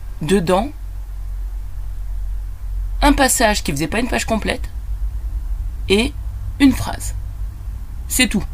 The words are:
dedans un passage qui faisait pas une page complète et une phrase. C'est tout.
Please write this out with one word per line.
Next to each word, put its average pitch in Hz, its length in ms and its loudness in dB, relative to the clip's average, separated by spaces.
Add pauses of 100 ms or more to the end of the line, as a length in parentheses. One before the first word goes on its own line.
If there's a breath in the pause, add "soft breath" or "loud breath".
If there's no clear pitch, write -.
(220)
dedans 185 500 4 (2250)
un 285 120 8
passage 247 500 4
qui - 80 0
faisait 147 160 0
pas 202 120 0
une - 100 0
page 214 160 0
complète 190 420 0 (1200)
et 214 240 4 (480)
une 269 140 8
phrase. - 400 -4 (960)
C'est 247 180 2
tout. - 160 0 (100)